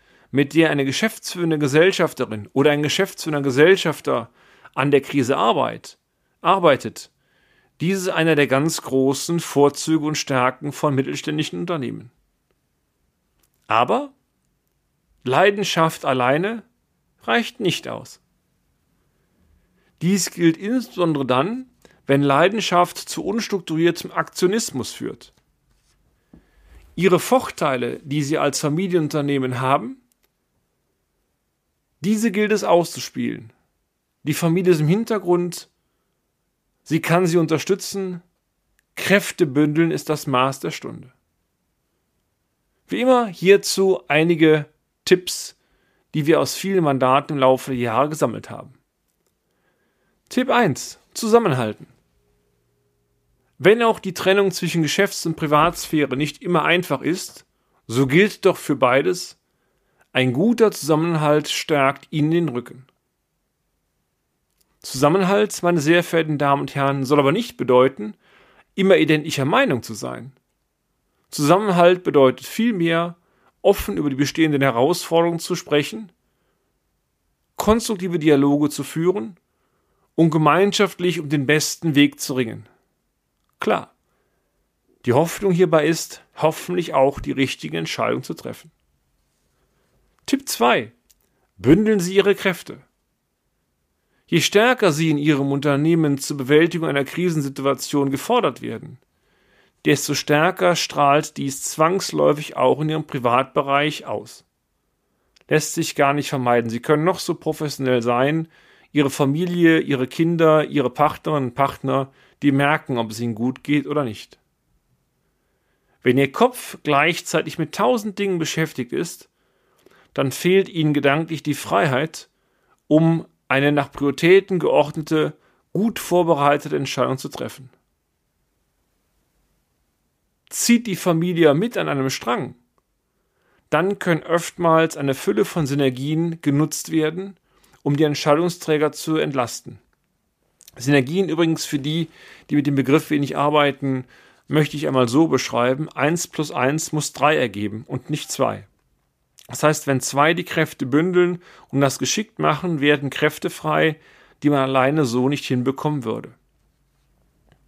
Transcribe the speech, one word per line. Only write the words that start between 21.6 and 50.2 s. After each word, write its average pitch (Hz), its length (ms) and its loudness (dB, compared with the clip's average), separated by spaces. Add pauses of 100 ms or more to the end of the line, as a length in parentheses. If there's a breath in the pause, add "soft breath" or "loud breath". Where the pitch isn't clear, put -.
wenn 139 140 4
Leidenschaft 175 760 2
zu - 260 -10
unstrukturiertem 170 840 -2
Aktionismus 180 800 -4
führt. - 420 -12 (1600 soft breath)
Ihre 175 240 4
Vorteile, 131 840 -2
die 147 220 -2
Sie 147 120 -2
als 143 220 0
Familienunternehmen 143 1000 -2
haben, 160 380 -2 (2000)
diese 214 320 0
gilt 208 180 0
es 202 140 0
auszuspielen. 123 880 -2 (720)
Die 147 100 -2
Familie 175 380 2
ist 156 80 2
im 151 80 0
Hintergrund, 180 840 -2 (1120)
sie 156 180 -2
kann 170 280 2
Sie 165 80 2
unterstützen, 180 840 -2 (760)
Kräfte - 500 0
bündeln 151 460 2
ist 147 160 -6
das 156 180 -4
Maß 135 320 0
der 165 140 -8
Stunde. 113 400 -14 (1800)
Wie 202 140 -4
immer 247 260 4
hierzu 190 800 2
einige 156 580 4 (380)
Tipps, - 520 -2 (560)
die 151 140 -2
wir 151 140 4
aus 135 160 -4
vielen 190 260 -2
Mandaten 135 520 0
im 143 40 -4
Laufe 131 320 2
der 131 80 -4
Jahre 120 300 0
gesammelt 123 420 -6
haben. 110 220 -16 (1600)